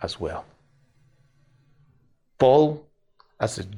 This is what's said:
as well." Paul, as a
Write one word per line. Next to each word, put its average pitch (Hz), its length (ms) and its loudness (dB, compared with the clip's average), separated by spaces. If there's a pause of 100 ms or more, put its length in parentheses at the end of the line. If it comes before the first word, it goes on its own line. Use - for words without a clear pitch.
as - 160 -10
well." 80 260 -10 (1900)
Paul, 151 480 4 (540)
as 110 180 -4
a 95 80 -10 (120)